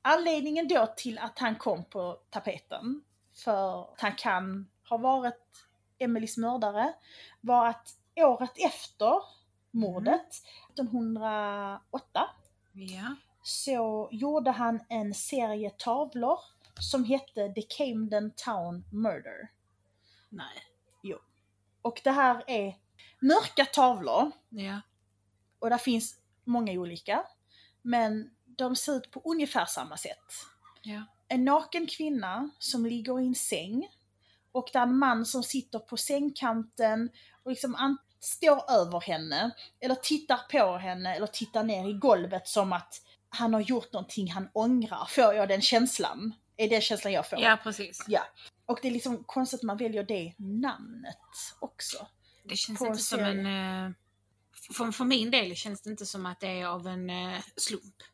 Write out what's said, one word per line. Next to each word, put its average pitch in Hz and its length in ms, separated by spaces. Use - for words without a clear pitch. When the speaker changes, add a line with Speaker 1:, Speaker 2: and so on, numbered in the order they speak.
Speaker 1:
Anledningen 311 640
då 240 300
till 226 220
att 226 200
han 226 160
kom 180 300
på 180 340
tapeten, - 720
för 196 480
att - 80
han 208 140
kan 190 520
ha 233 80
varit 247 680
Emelies 226 380
mördare, 226 560
var 240 260
att 233 220
året 254 420
efter 311 640
mordet, 220 720
Speaker 2:
Mm. - 480
Speaker 1:
nittonhundraåtta, 208 1080
Speaker 2:
Ja. 190 420
Speaker 1:
så 220 680
gjorde 262 400
han 233 280
en 214 240
serie 214 560
tavlor 254 720
som 262 240
hette 220 500
The 220 80
Camden 214 760
Town 180 560
Murder. 202 600
Speaker 2:
Nej. - 340
Speaker 1:
Jo. 302 140
Och 233 220
det 269 80
här 262 360
är 202 280
mörka 294 460
tavlor. 226 680
Speaker 2:
Ja. 202 320
Speaker 1:
Och 226 100
där 240 80
finns 240 380
många 240 280
olika. 180 520
Men 226 480
de 254 300
ser 294 220
ut - 140
på 262 140
ungefär 294 400
samma 151 320
sätt. - 360
Speaker 2:
Ja. 208 220
Speaker 1:
En 247 180
naken 311 420
kvinna 254 640
som 233 260
ligger 240 340
i 254 80
en 254 80
säng. 208 520
Och 254 220
där 254 80
en 247 160
man 240 280
som 247 180
sitter 254 360
på 226 180
sängkanten 233 1120
och 262 80
liksom 247 240
an-, 269 220
står 285 520
över 175 300
henne. 160 500
Eller 156 160
tittar 294 420
på 208 400
henne. 185 380
Eller 202 120
tittar - 360
ner 202 260
i 214 40
golvet 190 540
som 190 260
att - 280
han 226 240
har 220 80
gjort 233 320
någonting 190 380
han 185 220
ångrar. 220 560
Får 226 240
jag 202 160
den 196 120
känslan? 220 720
Är 220 120
det 220 120
känslan 208 320
jag - 160
får? - 100
Speaker 2:
Ja, 226 240
precis. 202 440
Speaker 1:
Ja. 208 140
Och 240 160
det 269 60
är 254 40
liksom 240 320
konstigt 254 360
att - 40
man 208 140
väljer 220 260
det 180 340
namnet 214 800
också. - 480
Speaker 2:
Det 202 120
känns 214 240
Speaker 1:
På 254 60
Speaker 2:
inte 220 140
som 220 200
Speaker 1:
serien. 196 260
Speaker 2:
en, 190 400
eh, 185 60
f-, - 240
för, 233 140
för 254 140
min 247 260
del 202 240
känns 202 260
det - 80
inte 208 160
som 190 200
att 180 140
det 196 80
är 180 60
av 175 200
en, 185 220
eh, 180 300
slump. - 380